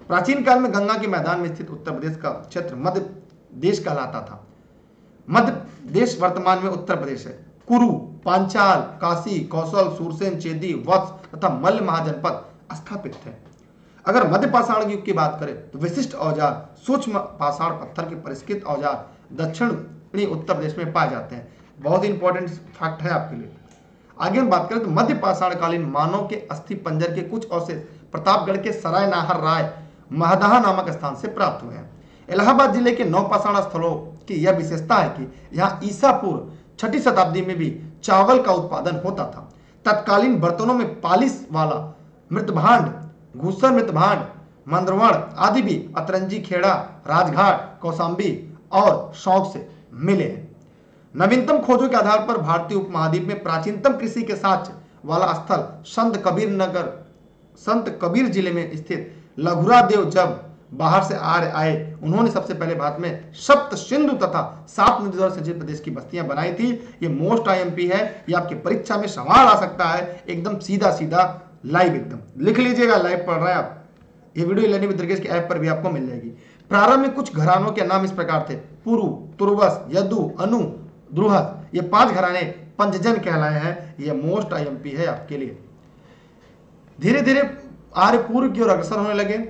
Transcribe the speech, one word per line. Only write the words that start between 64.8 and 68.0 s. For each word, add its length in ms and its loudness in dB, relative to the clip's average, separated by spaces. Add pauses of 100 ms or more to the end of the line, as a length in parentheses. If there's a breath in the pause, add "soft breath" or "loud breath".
नदी 160 -4
द्वारा 180 2
सिंचित 220 -6
प्रदेश 220 -8
की 120 -10
बस्तियां 360 -8
बनाई 260 -2
थी। 180 0 (320 loud breath)
ये 160 -2
most 280 2
आईएमपी 400 0
है, 420 -2